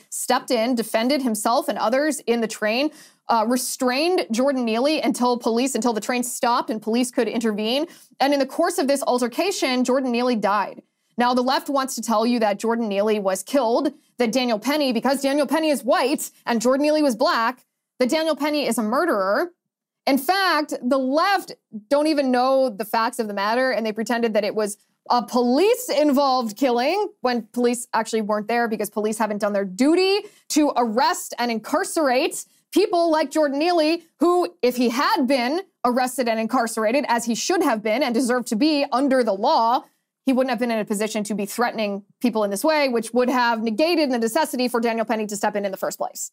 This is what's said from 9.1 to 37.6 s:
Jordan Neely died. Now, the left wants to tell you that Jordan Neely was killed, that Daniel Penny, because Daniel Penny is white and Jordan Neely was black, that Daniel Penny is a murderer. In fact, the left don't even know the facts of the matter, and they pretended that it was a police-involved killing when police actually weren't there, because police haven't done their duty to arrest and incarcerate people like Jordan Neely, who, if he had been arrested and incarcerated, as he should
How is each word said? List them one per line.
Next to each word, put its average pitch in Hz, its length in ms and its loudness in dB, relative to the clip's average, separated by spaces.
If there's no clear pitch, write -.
Jordan 254 280 0
Neely 247 240 0
died. 202 460 -2
Now, 247 160 2
the 254 80 2
left 269 280 0
wants 269 260 -2
to 233 60 -8
tell 220 240 0
you 240 140 0
that 208 200 0
Jordan 226 280 -2
Neely 208 320 0
was 190 240 -2
killed, 277 500 0
that 240 140 0
Daniel 240 280 0
Penny, 277 320 0
because 254 300 0
Daniel 277 260 0
Penny 311 220 0
is 277 140 0
white 302 480 0
and 233 160 0
Jordan 262 220 2
Neely 302 180 2
was 277 140 2
black, 240 500 0
that 254 100 2
Daniel 311 260 0
Penny 294 320 -2
is 226 100 -2
a 233 60 -2
murderer. 240 680 0
In 269 140 2
fact, 339 600 0
the 254 180 0
left 320 540 0
don't 294 160 2
even 285 240 2
know 262 400 2
the 202 160 -8
facts 226 320 -2
of 226 100 -2
the 208 60 -8
matter, 226 380 0
and 220 120 -2
they 220 80 -2
pretended 226 440 -2
that 208 80 2
it 190 100 -2
was 208 240 -4
a 240 140 2
police-involved 262 1300 2
killing 285 540 0
when 240 260 -2
police 240 460 -2
actually 220 280 0
weren't 208 260 -2
there, 233 200 0
because 214 220 -4
police 214 280 -2
haven't 214 220 -2
done 208 120 -2
their 196 140 -2
duty 330 540 2
to 294 280 2
arrest 254 600 0
and 240 100 -2
incarcerate 294 960 0
people 339 380 2
like 311 220 0
Jordan 294 260 0
Neely, 330 460 2
who, 349 420 2
if 247 140 2
he 240 140 2
had 285 360 0
been 269 360 0
arrested 254 440 0
and 226 120 0
incarcerated, 226 680 0
as 240 180 0
he 233 80 -2
should 349 300 0